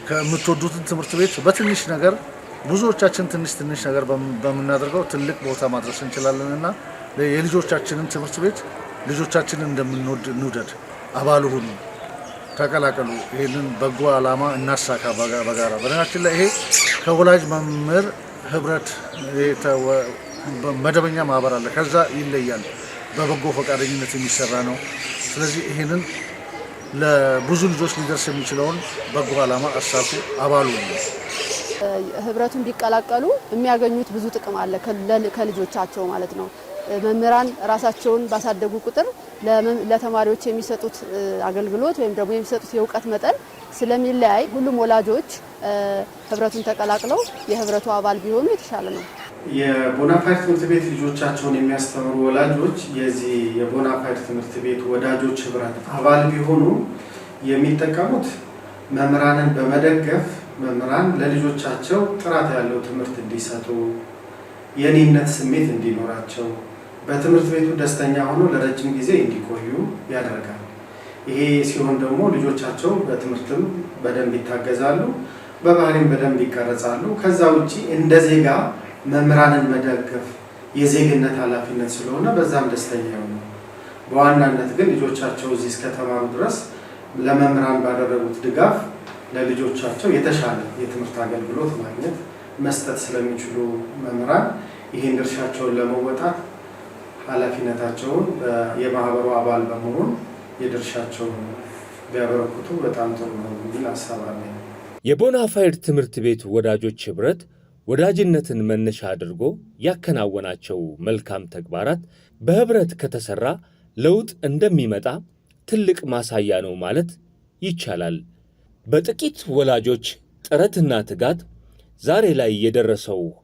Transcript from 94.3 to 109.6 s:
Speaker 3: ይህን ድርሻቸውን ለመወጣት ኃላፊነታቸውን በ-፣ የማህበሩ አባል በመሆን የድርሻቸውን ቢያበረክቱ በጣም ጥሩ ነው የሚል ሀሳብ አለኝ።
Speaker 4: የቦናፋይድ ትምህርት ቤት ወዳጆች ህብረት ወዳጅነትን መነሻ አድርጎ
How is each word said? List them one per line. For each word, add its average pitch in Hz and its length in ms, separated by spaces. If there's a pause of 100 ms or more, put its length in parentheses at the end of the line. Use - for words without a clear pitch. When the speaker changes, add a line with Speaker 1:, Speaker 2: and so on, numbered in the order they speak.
Speaker 3:
ይህን 131 240
ድርሻቸውን 123 580
ለመወጣት 127 640 (840)
ኃላፊነታቸውን 123 1120
በ-፣ 123 140 (300)
የማህበሩ 123 540
አባል 117 340
በመሆን 120 440 (480)
የድርሻቸውን 117 800 (720)
ቢያበረክቱ 120 600 (100)
በጣም 120 340
ጥሩ 113 240
ነው 107 180
የሚል 113 320
ሀሳብ 117 360
አለኝ። 104 320 (500)
Speaker 4:
የቦናፋይድ 202 760
ትምህርት 139 400
ቤት 113 260
ወዳጆች 110 580
ህብረት 110 380 (460)
ወዳጅነትን 165 720
መነሻ 110 460
አድርጎ 87 340 (380)